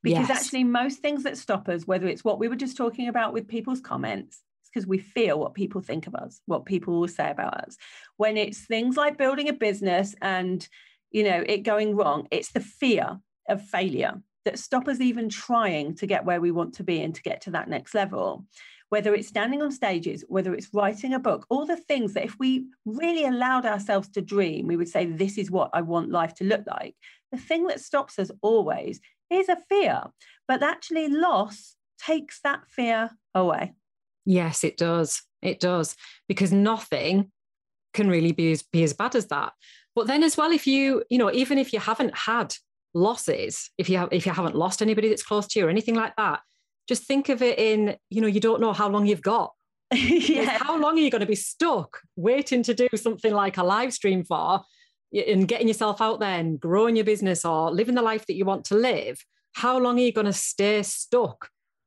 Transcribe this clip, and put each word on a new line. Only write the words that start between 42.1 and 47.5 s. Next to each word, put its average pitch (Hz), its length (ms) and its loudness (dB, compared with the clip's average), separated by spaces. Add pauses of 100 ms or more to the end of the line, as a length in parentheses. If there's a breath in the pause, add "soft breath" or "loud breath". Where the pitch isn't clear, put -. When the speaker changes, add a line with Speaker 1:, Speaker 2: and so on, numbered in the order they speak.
Speaker 2:
had 220 380 -2 (400)
losses, 175 840 -2
if 175 100 -2
you 185 100 4
have, 175 140 0
if 185 140 0
you 185 60 0
haven't 165 220 -2
lost 175 260 0
anybody 214 280 2
that's 214 160 0
close 208 240 -2
to - 120 -2
you 180 60 4
or 160 40 4
anything 220 260 0
like 220 200 -2
that, 196 240 0 (480)
just 247 160 -2
think 277 240 0
of 247 140 2
it 240 160 2